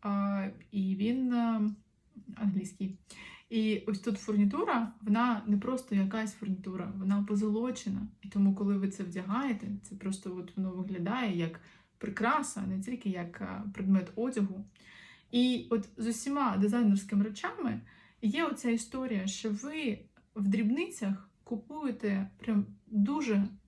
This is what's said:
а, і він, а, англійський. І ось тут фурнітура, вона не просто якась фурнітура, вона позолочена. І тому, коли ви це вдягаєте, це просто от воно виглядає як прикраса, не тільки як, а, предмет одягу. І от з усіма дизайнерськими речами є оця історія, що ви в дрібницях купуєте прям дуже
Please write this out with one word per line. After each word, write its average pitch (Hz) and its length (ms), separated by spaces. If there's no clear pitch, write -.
а, 202 440
і 190 260
він, 247 360
а, 226 380
англійський. 190 600
І 220 340
ось 202 120
тут 208 200
фурнітура, 226 760
вона 220 440
не 208 100
просто 254 380
якась 202 400
фурнітура, 190 640
вона 196 240
позолочена. 208 840
І 202 60
тому, 196 260
коли 202 240
ви 196 100
це 196 140
вдягаєте, 196 640
це - 120
просто 196 420
от 180 200
воно 190 140
виглядає 190 680
як 165 220
прикраса, 220 640
не 190 180
тільки 240 280
як, 175 320
а, 190 240
предмет 190 420
одягу. 214 480
І 247 400
от 220 260
з 226 100
усіма 247 500
дизайнерськими 202 680
речами 269 560
є 269 220
оця 247 260
історія, 233 560
що 214 240
ви 269 480
в 202 140
дрібницях 214 800
купуєте 214 920
прям 202 280
дуже 220 580